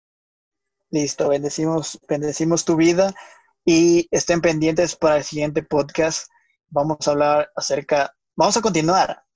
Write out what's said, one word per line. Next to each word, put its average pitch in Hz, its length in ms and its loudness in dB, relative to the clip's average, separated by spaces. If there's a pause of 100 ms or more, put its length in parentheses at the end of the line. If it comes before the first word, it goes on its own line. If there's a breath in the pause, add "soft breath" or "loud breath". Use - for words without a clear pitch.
(880)
Listo, 147 400 -2
bendecimos, 151 800 -2
bendecimos 160 580 -2
tu 170 100 2
vida 175 380 2 (520 loud breath)
y 170 440 4
estén - 320 0
pendientes 160 540 0
para 151 220 2
el 139 60 -2
siguiente 151 380 -4
podcast. 156 680 -2 (420)
Vamos 151 380 -2
a 147 40 2
hablar 147 440 0
acerca, 139 600 -2 (200)
vamos 190 220 0
a 226 40 0
continuar, 170 640 0 (120)